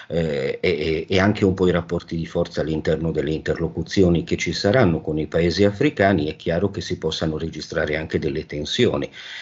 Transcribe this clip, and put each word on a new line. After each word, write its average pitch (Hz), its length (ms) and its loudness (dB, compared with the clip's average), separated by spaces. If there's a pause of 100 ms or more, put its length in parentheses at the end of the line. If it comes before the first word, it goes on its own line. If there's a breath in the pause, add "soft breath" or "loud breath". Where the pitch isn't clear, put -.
eh, 73 540 -2
e, - 80 2
e, 80 380 0
e 95 120 2
anche 104 260 4
un 92 100 4
po' 92 120 2
i 90 40 6
rapporti 85 440 -4
di 82 100 -4
forza 85 360 -2
all'interno 78 500 -2
delle 76 200 -2
interlocuzioni 82 920 2
che 87 140 -2
ci 85 160 -4
saranno 98 480 2
con 78 160 -4
i 76 80 -2
paesi 85 380 2
africani, 101 600 2
è 78 100 -4
chiaro 87 340 0
che 90 120 -6
si 87 160 -6
possano 80 400 -2
registrare 80 600 -4
anche 80 220 -2
delle 76 260 -4
tensioni. 76 640 -2 (320 loud breath)